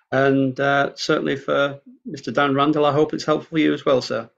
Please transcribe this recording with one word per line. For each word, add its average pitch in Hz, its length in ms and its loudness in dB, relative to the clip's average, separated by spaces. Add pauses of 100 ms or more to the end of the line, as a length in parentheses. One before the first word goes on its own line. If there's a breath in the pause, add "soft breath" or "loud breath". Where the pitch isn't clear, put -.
(120 loud breath)
And, 135 460 2
uh, 139 380 0
certainly 147 400 -2
for 143 440 -2 (240)
Mister 151 260 -10
Dan 143 240 0
Randall, 147 300 2
I 147 80 4
hope 151 220 2
it's - 100 -6
helpful 156 320 -2
for - 20 -2
you 151 140 2
as 147 120 -4
well, 131 180 2
sir. 117 360 -6